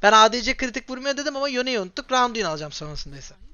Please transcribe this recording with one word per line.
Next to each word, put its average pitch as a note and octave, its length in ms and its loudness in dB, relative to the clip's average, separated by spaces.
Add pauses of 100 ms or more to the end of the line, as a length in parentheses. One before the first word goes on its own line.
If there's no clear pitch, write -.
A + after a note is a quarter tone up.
Ben G#3 80 6
A A3 220 8
D A#3+ 80 -2
C A#3+ 160 -2
kritik B3+ 320 -4
vurmuyor C4 280 -6
dedim C#4+ 180 -6
ama C#4 140 -4
Yone'yi B3 300 -2
unuttuk. F#3+ 320 -8
Randuin A#3+ 340 0
alacağım D3+ 260 -6
sonrasında D3 460 -10
ise. - 180 -18 (180)